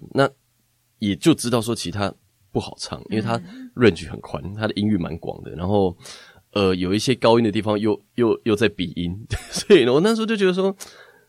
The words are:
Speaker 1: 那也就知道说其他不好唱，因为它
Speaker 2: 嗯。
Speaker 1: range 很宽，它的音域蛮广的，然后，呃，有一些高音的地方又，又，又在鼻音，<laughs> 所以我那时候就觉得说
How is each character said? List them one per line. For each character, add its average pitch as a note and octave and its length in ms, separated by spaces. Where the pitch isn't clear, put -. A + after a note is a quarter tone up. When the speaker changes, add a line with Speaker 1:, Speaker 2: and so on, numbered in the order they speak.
Speaker 1:
那 C3+ 160
也 G2+ 160
就 D#3+ 180
知 - 160
道 A#2 120
说 A2+ 140
其 F2 160
他 G2 200
不 A#2+ 80
好 - 200
唱， - 200
因 A2 80
为 A2+ 40
它 A#2 140
Speaker 2:
嗯。 A#3+ 400
Speaker 1:
range F2 340
很 - 120
宽， - 200
它 A2 120
的 - 60
音 G#2 140
域 G#2 100
蛮 E2+ 220
广 - 240
的， G1+ 80
然 F2 160
后， G2 280
呃， F#2+ 200
有 F2+ 200
一 G#2+ 40
些 B2 160
高 A#2 240
音 A#2 80
的 G2+ 60
地 A2 100
方 G#2+ 180
又， G#2+ 220
又， A#2 300
又 G#2+ 100
在 G#2+ 120
鼻 - 280
音， E2+ 200
<laughs> - 200
所 - 260
以 A#2+ 100
我 C3+ 140
那 A3 140
时 A3 60
候 A3 40
就 A3+ 100
觉 G3 100
得 F#3 80
说 F#3+ 220